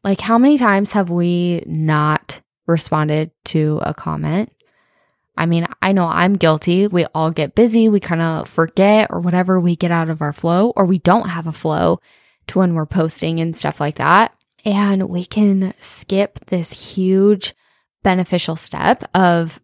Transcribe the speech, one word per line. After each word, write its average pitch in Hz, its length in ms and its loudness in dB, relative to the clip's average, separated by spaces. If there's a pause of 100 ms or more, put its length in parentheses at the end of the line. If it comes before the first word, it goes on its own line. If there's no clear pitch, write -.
Like, 196 180 -2
how 226 160 2
many 277 200 6
times 208 340 0
have 190 180 0
we 175 560 0
not 151 760 -2 (240)
responded 156 680 -2 (140)
to 151 380 0
a 156 100 -6
comment? 156 580 -4 (880)
I 165 60 0
mean, 170 220 0 (160)
I 190 80 2
know 185 160 2
I'm 175 260 0
guilty. 175 540 2
We 180 260 0
all 160 160 0
get 156 240 -4
busy. 220 360 4
We 208 100 2
kinda 165 480 -2
forget 196 640 2
or 170 80 -6
whatever. 180 400 0
We 175 160 2
get 170 160 -2
out 165 180 -2
of 156 140 -6
our 147 100 -4
flow, 180 420 0
or 190 100 4
we 185 120 2
don't 190 320 2
have 170 160 -8
a 160 60 -6
flow 160 480 -2 (480)
to - 100 -4
when 180 160 2
we're 156 140 -2
posting 165 520 -2
and 165 160 -4
stuff - 240 -6
like 151 180 -4
that. 175 360 2 (320)
And 202 420 0
we 180 160 -6
can 196 560 0
skip - 680 -2
this - 480 -6
huge 190 580 2 (500)
beneficial 180 520 -2
step - 480 -2 (100)
of 170 500 0